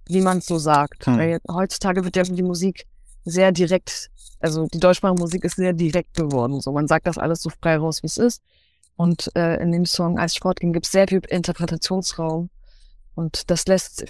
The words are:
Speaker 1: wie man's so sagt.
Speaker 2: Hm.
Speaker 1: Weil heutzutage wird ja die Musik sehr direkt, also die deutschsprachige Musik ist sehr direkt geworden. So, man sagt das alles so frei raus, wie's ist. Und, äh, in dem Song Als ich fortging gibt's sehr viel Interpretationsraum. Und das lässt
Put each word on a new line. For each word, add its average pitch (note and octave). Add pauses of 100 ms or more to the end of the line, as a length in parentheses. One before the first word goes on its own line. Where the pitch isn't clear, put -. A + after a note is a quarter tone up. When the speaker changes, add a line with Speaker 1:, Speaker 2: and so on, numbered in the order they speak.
Speaker 1:
wie F#3
man's F#3
so E3+
sagt. D3
Speaker 2:
Hm. B2+
Speaker 1:
Weil E3 (100)
heutzutage F#3
wird F3+
ja F#3
die F3+
Musik F3+ (380)
sehr F#3
direkt, F3+ (300)
also D#3+
die E3+
deutschsprachige F3+
Musik E3+
ist -
sehr F3+
direkt D#3+
geworden. C#3
So, C3+
man D3
sagt D#3+
das D#3+
alles D#3+
so D#3+ (120)
frei D#3+
raus, D#3
wie's -
ist. A#3+ (540)
Und, E3+
äh, E3
in E3+
dem E3+
Song E3+
Als E3
ich -
fortging F3+
gibt's E3+
sehr F#3+
viel F#3+
Interpretationsraum. E3+ (640)
Und -
das E3+
lässt -